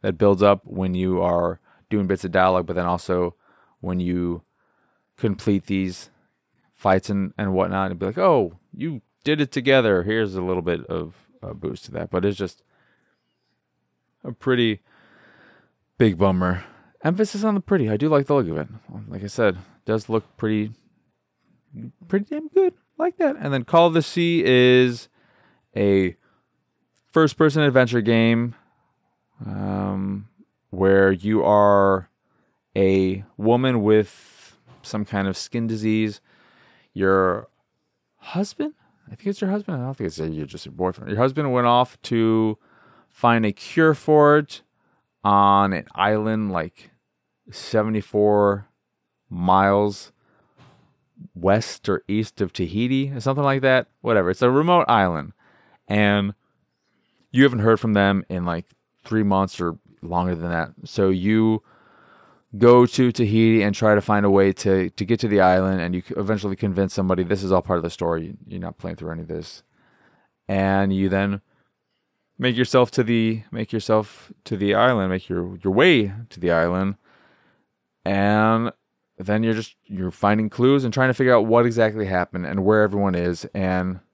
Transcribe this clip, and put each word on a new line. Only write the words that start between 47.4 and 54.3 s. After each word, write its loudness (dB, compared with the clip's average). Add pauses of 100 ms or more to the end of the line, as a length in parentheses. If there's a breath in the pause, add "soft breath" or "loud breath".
seventy-four 0 (600)
miles 0 (1200 soft breath)
west -2
or -2
east -4
of -4
Tahiti -4
or -10
something -2
like 0
that. 2 (120)
Whatever. 0